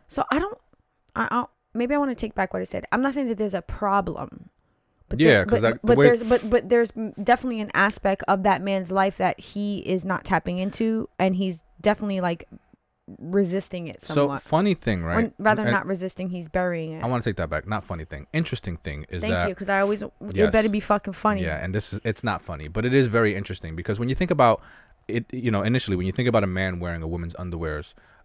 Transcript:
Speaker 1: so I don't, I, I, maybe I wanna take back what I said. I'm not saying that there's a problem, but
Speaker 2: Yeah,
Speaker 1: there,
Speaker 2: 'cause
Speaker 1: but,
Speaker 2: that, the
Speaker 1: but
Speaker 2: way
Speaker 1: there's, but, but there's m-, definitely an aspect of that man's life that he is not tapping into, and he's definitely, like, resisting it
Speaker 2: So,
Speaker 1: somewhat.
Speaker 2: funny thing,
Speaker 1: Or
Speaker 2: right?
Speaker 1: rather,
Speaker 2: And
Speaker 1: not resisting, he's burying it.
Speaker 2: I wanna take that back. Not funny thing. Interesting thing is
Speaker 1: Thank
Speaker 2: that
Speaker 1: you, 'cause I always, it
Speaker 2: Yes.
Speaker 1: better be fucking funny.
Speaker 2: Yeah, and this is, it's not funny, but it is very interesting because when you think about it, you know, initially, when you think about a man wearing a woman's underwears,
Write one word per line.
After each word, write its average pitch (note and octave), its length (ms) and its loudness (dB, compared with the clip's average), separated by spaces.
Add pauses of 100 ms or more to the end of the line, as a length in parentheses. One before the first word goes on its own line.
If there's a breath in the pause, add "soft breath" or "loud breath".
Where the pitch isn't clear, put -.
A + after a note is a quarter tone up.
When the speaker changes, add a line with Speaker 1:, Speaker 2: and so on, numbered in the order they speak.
Speaker 1:
so - 240 -4
I C#4+ 80 2
don't, G4+ 180 -4 (580)
I, A3+ 160 -2
I, A#3+ 140 0 (280)
maybe B3 220 0
I - 20 4
wanna C#4 180 0
take A3 200 -6
back F#3+ 180 -2
what F#3 80 -4
I F#3+ 40 -4
said. - 260 -8
I'm A#3+ 100 2
not C4+ 120 0
saying C4+ 140 -2
that A3 100 -2
there's G3+ 160 -2
a F3 80 -2
problem, - 880 -4 (600)
but A#2 100 -4
Speaker 2:
Yeah, D#3+ 120 8
Speaker 1:
there, G2+ 140 8
Speaker 2:
'cause - 160 2
Speaker 1:
but, - 100 4
Speaker 2:
that, - 100 -6
the G#3+ 60 -2
Speaker 1:
but A#3+ 100 8
Speaker 2:
way - 80 8
Speaker 1:
there's, A#3+ 180 6
but, A3+ 260 2
but A3 200 2
there's A#3 260 4
m-, A3+ 260 -6
definitely A#3+ 400 0
an G#3 120 -6
aspect G3 560 0
of F#3+ 140 2
that F#3+ 180 2
man's F#3+ 300 -2
life F#3+ 260 2
that F#3 220 0
he G#3 400 -6
is F#3 260 -2
not F#3+ 180 -2
tapping F3+ 360 0
into, A3 500 -2 (100)
and F#3+ 160 4
he's F#3 280 -4 (180)
definitely, G#3 400 0
like, E3+ 260 -4 (680)
resisting F3+ 720 -2
it - 160 -14
Speaker 2:
So, - 100 -8
Speaker 1:
somewhat. C#3+ 300 2
Speaker 2:
funny F3+ 320 2
thing, F#2+ 280 -2
Speaker 1:
Or E2 40 -2
Speaker 2:
right? A3 320 0
Speaker 1:
rather, G#3+ 240 2
Speaker 2:
And - 80 2
Speaker 1:
not G3+ 160 0
resisting, F#3 420 -6
he's F3 180 -8
burying E3+ 440 -2
it. D#3 120 -10
Speaker 2:
I A#2 40 -4
wanna B2 160 -2
take G#2+ 140 -2
that E2 120 -4
back. D2+ 180 -4
Not G#2 160 -4
funny E2 220 -8
thing. D2 280 -14
Interesting C3 440 -4
thing D2+ 320 -10
is F2 120 -6
Speaker 1:
Thank - 120 0
Speaker 2:
that F2 160 0
Speaker 1:
you, F#3 60 -6
'cause G3 140 -10
I G3 100 0
always, G#3 240 0
it - 80 -10 (180)
Speaker 2:
Yes. G3+ 220 4
Speaker 1:
better A3 180 4
be G#3 100 0
fucking G3+ 340 -2
funny. G#3 300 0
Speaker 2:
Yeah, D#2 140 -2
and F#2 160 -6
this G#2 180 -2
is, G2 120 -8
it's A2+ 200 -4
not G2+ 200 -2
funny, D#2 240 -10
but A2 180 -4
it B2+ 80 2
is C3+ 140 6
very G#2+ 280 2
interesting F#2 400 -8
because F2+ 240 -4
when A#2+ 100 -2
you C3+ 60 0
think F3+ 140 0
about C3+ 320 4 (460 loud breath)
it, A2+ 260 -2
you B2 160 -2
know, G2+ 140 2
initially, A2 340 0
when F2+ 80 -2
you F#2+ 60 0
think B2 180 0
about A2+ 140 4
a G2 40 0
man F#2 320 -2
wearing E2+ 220 -6
a D#2+ 60 -6
woman's E2+ 260 -6
underwears, E2 600 -8 (300 soft breath)